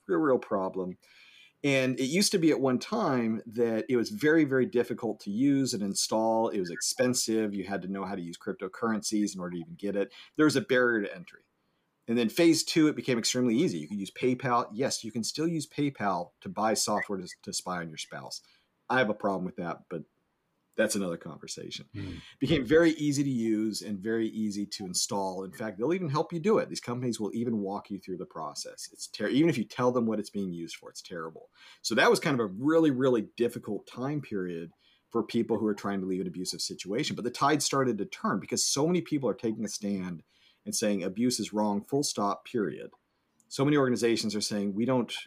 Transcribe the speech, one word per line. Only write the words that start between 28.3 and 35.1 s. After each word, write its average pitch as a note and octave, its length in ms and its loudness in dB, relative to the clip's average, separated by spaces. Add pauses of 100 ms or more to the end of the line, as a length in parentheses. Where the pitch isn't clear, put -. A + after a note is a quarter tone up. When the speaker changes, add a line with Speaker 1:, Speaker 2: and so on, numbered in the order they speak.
Speaker 1:
It's - 140 -14
ter-, - 220 -4
even D3+ 200 6
if D3 80 2
you G#2+ 80 -2
tell B2 280 0
them A#2+ 140 0
what G#2+ 120 0
it's G2+ 120 -8
being G2 220 -4
used E2 240 -8
for, - 140 -20
it's - 120 -16
terrible. E2 460 -12 (340)
So A#2 120 -2
that E3+ 160 8
was - 100 4
kind C#3+ 180 2
of A2+ 60 2
a F#2 140 -4
really, D#3 320 6
really B2 360 4 (100)
difficult A2+ 500 -2
time D3+ 340 -6
period F2 520 -6 (380)